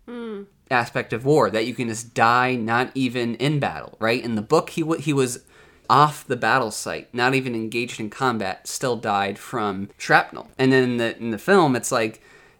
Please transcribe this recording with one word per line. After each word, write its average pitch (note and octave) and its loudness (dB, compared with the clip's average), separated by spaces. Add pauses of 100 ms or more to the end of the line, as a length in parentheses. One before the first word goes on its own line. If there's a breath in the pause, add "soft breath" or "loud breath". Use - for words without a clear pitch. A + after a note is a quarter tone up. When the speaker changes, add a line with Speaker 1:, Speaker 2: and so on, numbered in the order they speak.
Speaker 1:
Mm. A3+ -12 (240)
Speaker 2:
aspect A#2+ -2
of A#2+ -6
war, C#3 4
that A2 0
you A#2+ -4
can A#2+ -4
just A2 -8
die B2 4
not A#2 0
even A#2+ -2
in D3 0
battle, D#2+ -6
right? A2+ 0
In A#2 -4
the G#2+ -2
book, D#3 2
he E3+ -4
w-, D#3+ -2
he D3 0
was B2+ -2 (460 soft breath)
off C#3+ 6
the B2+ -2
battle A2+ 2
site, - -8
not B2 2
even C3 0
engaged A2+ -4
in G#2+ -6
combat, A2 -4
still B2 -4
died G2+ -2
from G2+ -6
shrapnel. - 0
And C3 4
then C3 6
in B2 0
the, A#2 -2
in A2+ -6
the G#2 -4
film, E3 4
it's A2 -4
like, A2+ -2 (380 soft breath)